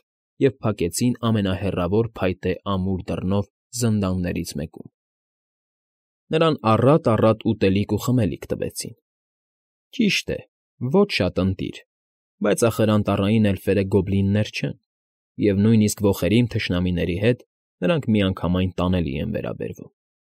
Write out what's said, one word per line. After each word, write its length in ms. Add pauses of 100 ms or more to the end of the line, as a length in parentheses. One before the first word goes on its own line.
(400)
և 180
փակեցին 600
ամենահեռավոր 960
փայտե 420 (100)
ամուր 380
դռնով 460 (220)
զնդաններից 840
մեկում։ 360 (1400)
Նրան 300
առատ-առատ 840
ուտելիք 480
ու 80
խմելիք 460
տվեցին։ 480 (1000)
Ճիշտ 360
է, 80 (440)
ոչ 280
շատ 320
ընտիր, 380 (640)
բայց 200
ախր 300
անտառային 580
էլֆերը 360
գոբլիններ 680
չեն, 260 (600)
և 200
նույնիսկ 480
ոխերիմ 420
թշնամիների 720
հետ 260 (380)
նրանք 260
միանգամայն 640
տանելի 460
են 180
վերաբերվում։ 560 (320)